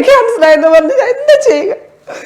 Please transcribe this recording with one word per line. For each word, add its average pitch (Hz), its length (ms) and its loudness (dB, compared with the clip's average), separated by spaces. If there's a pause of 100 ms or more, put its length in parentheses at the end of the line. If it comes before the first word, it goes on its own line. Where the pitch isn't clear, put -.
ക്യാൻസൽ 466 400 2
ആയെന്ന് 311 200 2
പറഞ്ഞ് 320 320 2
ഞാൻ 466 160 -2
എന്താ 587 200 0 (120)
ചെയ്യുക? 339 260 -2 (520)